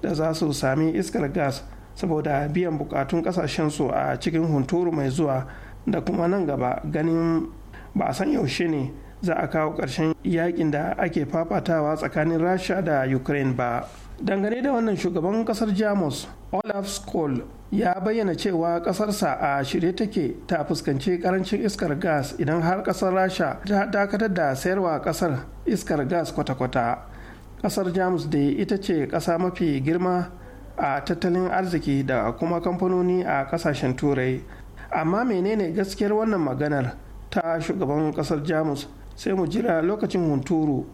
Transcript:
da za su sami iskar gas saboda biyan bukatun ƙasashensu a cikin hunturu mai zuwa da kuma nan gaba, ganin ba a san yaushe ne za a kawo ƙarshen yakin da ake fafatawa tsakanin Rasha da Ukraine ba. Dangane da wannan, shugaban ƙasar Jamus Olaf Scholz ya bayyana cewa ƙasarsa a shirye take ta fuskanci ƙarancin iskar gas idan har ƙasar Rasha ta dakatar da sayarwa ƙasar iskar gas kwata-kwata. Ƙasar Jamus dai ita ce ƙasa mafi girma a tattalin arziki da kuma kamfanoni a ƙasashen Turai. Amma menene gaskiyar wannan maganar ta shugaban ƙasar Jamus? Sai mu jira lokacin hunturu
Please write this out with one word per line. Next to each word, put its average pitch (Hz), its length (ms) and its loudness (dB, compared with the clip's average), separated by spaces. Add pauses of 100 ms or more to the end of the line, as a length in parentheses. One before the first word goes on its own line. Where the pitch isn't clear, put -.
da 196 120 -2
za 156 200 0
su 156 200 0
sami 147 400 2
iskar 185 400 0
gas 143 280 0 (340)
saboda 151 520 0
biyan 160 300 0
bukatun 143 460 0
ƙasashensu 156 680 0
a 135 280 0
cikin 165 260 0
hunturu 165 460 2
mai 139 180 0
zuwa 131 360 0 (420)
da 170 140 2
kuma 175 260 0
nan 185 180 2
gaba, 131 360 0 (100)
ganin 165 560 2 (480)
ba - 140 2
a - 40 -2
san 208 160 0
yaushe 185 400 2
ne 135 220 0 (300)
za 175 120 2
a - 140 0
kawo 156 300 0
ƙarshen 156 360 0 (100)
yakin 170 480 2
da 147 260 0
ake 170 280 0
fafatawa 165 720 0
tsakanin 156 440 0
Rasha 180 440 0
da 147 200 2 (120)
Ukraine 135 400 0
ba. 120 320 -2 (340)
Dangane 202 400 0
da 277 120 2
wannan, 226 240 2
shugaban 185 480 0
ƙasar 214 280 0
Jamus 196 540 2 (240)
Olaf 202 360 -2
Scholz 143 540 -2 (300)
ya 214 280 2
bayyana 202 360 0
cewa 170 480 0
ƙasarsa 196 560 0
a 139 240 2
shirye 180 320 0
take 196 520 -2
ta 156 160 0
fuskanci 165 580 0
ƙarancin 185 440 0
iskar 185 340 0
gas 151 380 0
idan 165 240 2
har 180 220 2
ƙasar 185 300 0
Rasha 185 520 2
ta 202 200 2
dakatar 202 480 0
da 156 220 2
sayarwa 180 480 0
ƙasar 160 360 0 (260)
iskar 175 420 0
gas 165 240 0
kwata-kwata. 127 680 0 (680)
Ƙasar 196 300 0
Jamus 180 360 2
dai 147 320 2
ita 196 160 0
ce 165 300 0
ƙasa 165 320 0
mafi 170 420 0
girma 180 480 0 (480)
a 139 240 0
tattalin 180 480 0
arziki 151 560 0
da 120 280 0
kuma 170 280 0
kamfanoni 180 640 2
a 139 240 0
ƙasashen 143 460 0
Turai. 131 460 2 (500)
Amma 170 340 2
menene 196 500 2
gaskiyar 202 380 0
wannan 214 280 2
maganar 139 520 0 (360)
ta 165 300 0
shugaban 156 540 0
ƙasar 147 320 0
Jamus? 156 420 0 (280)
Sai - 180 -2
mu 190 140 2
jira 180 340 2
lokacin 185 480 2
hunturu 147 640 2